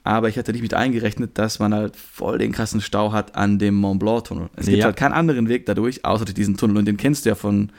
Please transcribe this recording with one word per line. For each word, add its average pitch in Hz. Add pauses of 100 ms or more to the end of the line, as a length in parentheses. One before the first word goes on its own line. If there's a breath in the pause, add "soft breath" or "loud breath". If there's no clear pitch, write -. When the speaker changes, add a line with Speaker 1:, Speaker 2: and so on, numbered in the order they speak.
Speaker 1:
aber 110
ich 107
hatte 120
nicht 117
mit 110
eingerechnet, 117
dass 107
man 104
halt 107
voll -
den 107
krassen 110
Stau 104
hat 107
an 101
dem 101
Mont 98
Blanc 110
Tunnel. 85
Es 82
gibt 98
Speaker 2:
Ja. 110
Speaker 1:
halt 110
keinen -
anderen 143
Weg 123
dadurch, 107
außer 107
durch 98
diesen 101
Tunnel 107
und 104
den 104
kennst 139
du 113
ja 101
von, 104